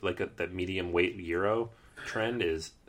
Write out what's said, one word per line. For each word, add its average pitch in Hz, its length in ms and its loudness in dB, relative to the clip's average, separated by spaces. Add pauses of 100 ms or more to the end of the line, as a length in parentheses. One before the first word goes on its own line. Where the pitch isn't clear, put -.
like, 92 160 0
a, 92 100 0 (100)
that 87 140 -2
medium 92 400 -2
weight 87 240 4
Euro 98 540 0 (340)
trend 117 380 0
is, 80 300 -2 (160)